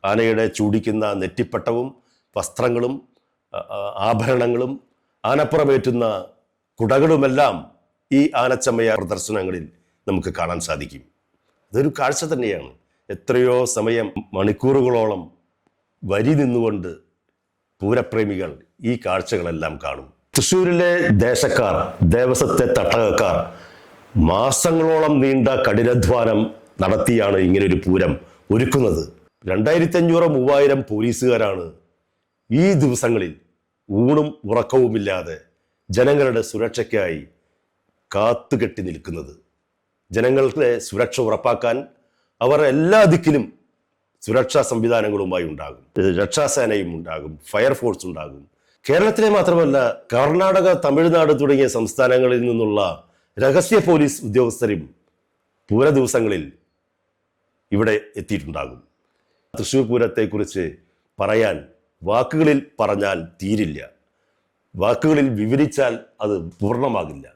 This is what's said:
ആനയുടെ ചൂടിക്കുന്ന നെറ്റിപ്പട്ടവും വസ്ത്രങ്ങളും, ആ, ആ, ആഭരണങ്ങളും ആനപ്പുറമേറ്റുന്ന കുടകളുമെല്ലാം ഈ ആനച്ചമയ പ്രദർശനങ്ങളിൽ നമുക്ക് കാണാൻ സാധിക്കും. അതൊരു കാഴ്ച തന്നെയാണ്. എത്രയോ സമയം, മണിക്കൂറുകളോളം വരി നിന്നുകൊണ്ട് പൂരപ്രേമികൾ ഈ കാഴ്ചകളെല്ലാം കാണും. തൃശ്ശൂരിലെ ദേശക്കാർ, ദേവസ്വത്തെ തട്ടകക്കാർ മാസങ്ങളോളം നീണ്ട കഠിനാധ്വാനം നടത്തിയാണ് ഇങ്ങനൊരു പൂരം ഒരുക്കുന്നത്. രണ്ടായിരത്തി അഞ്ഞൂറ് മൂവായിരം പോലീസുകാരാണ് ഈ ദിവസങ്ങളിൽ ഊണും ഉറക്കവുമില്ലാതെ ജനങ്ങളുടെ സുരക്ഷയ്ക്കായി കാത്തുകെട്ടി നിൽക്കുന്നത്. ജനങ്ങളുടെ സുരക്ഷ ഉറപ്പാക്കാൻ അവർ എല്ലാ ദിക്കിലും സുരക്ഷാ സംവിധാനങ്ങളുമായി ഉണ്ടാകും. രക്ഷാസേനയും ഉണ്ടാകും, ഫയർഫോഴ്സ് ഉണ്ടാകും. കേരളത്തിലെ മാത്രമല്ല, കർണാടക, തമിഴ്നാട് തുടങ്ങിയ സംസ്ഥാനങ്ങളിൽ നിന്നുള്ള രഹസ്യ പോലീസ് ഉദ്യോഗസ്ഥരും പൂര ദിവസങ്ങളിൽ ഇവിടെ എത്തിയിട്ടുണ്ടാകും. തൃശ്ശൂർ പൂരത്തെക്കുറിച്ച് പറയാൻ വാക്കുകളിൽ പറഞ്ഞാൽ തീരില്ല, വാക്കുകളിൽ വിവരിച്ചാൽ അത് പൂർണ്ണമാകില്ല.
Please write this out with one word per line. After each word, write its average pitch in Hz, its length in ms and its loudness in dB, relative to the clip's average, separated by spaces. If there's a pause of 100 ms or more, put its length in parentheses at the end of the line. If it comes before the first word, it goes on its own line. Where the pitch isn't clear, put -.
ആനയുടെ 113 360 2 (120)
ചൂടിക്കുന്ന 107 480 -2 (160)
നെറ്റിപ്പട്ടവും 117 640 -4 (500)
വസ്ത്രങ്ങളും, 120 560 -2 (640)
ആ, - 20 -6 (160)
ആ, 104 40 -8 (300)
ആഭരണങ്ങളും 120 640 0 (600)
ആനപ്പുറമേറ്റുന്ന 139 720 0 (760)
കുടകളുമെല്ലാം 135 760 2 (640)
ഈ - 20 4 (220)
ആനച്ചമയ 117 460 0 (100)
പ്രദർശനങ്ങളിൽ 92 680 -6 (420)
നമുക്ക് 92 300 -2
കാണാൻ 85 300 -4
സാധിക്കും. 71 360 -10 (680)
അതൊരു 135 300 0
കാഴ്ച 143 240 -2 (100)
തന്നെയാണ്. 95 380 -6 (380)
എത്രയോ 123 460 0 (220)
സമയം, 113 300 -2 (300)
മണിക്കൂറുകളോളം 113 840 0 (880)
വരി 113 300 2
നിന്നുകൊണ്ട് 113 500 -2 (920)
പൂരപ്രേമികൾ 104 680 -2 (400)
ഈ 123 40 0 (120)
കാഴ്ചകളെല്ലാം 85 680 -4 (100)
കാണും. 69 240 -10 (280)
തൃശ്ശൂരിലെ 175 560 2 (360)
ദേശക്കാർ, 120 480 0 (420)
ദേവസ്വത്തെ 127 480 2 (120)
തട്ടകക്കാർ 101 600 0 (920)
മാസങ്ങളോളം 156 920 2
നീണ്ട 131 260 2 (180)
കഠിനാധ്വാനം 113 720 2 (420)
നടത്തിയാണ് 101 640 2
ഇങ്ങനൊരു 92 400 2
പൂരം 92 260 2 (420)
ഒരുക്കുന്നത്. 110 500 0 (460)
രണ്ടായിരത്തി 160 520 2
അഞ്ഞൂറ് 170 340 4
മൂവായിരം 139 440 4 (100)
പോലീസുകാരാണ് 110 760 0 (960)
ഈ - 20 4 (200)
ദിവസങ്ങളിൽ 117 500 0 (680)
ഊണും 147 260 2 (220)
ഉറക്കവുമില്ലാതെ 104 880 0 (600)
ജനങ്ങളുടെ 131 520 2
സുരക്ഷയ്ക്കായി 107 720 -4 (960)
കാത്തുകെട്ടി 113 760 -2
നിൽക്കുന്നത്. 80 440 -12 (840)
ജനങ്ങളുടെ 131 540 2 (180)
സുരക്ഷ 113 300 -4 (100)
ഉറപ്പാക്കാൻ 117 500 -2 (680)
അവർ 143 140 4 (140)
എല്ലാ 175 280 4 (120)
ദിക്കിലും 156 320 2 (800)
സുരക്ഷാ 127 360 2 (100)
സംവിധാനങ്ങളുമായി 104 800 0
ഉണ്ടാകും. 73 320 -16 (360)
രക്ഷാസേനയും 107 800 -2
ഉണ്ടാകും, 80 340 -12 (200)
ഫയർഫോഴ്സ് 117 580 -2
ഉണ്ടാകും. 73 340 -14 (440)
കേരളത്തിലെ 214 480 2
മാത്രമല്ല, 170 420 2 (360)
കർണാടക, 175 540 2 (180)
തമിഴ്നാട് 160 560 4
തുടങ്ങിയ 139 260 4 (100)
സംസ്ഥാനങ്ങളിൽ 127 720 2
നിന്നുള്ള 110 300 0 (640)
രഹസ്യ 160 340 2 (100)
പോലീസ് 151 400 2
ഉദ്യോഗസ്ഥരും 107 540 0 (880)
പൂര 117 160 4 (120)
ദിവസങ്ങളിൽ 113 460 0 (1300)
ഇവിടെ 110 180 2 (260)
എത്തിയിട്ടുണ്ടാകും. 71 600 -8 (800)
തൃശ്ശൂർ 135 300 0
പൂരത്തെക്കുറിച്ച് 107 720 -2 (560)
പറയാൻ 104 360 0 (540)
വാക്കുകളിൽ 139 500 2 (200)
പറഞ്ഞാൽ 101 380 0 (240)
തീരില്ല, 95 380 -4 (1040)
വാക്കുകളിൽ 139 440 2 (120)
വിവരിച്ചാൽ 131 540 0 (320)
അത് 104 100 -2 (240)
പൂർണ്ണമാകില്ല. 101 640 -4 (100)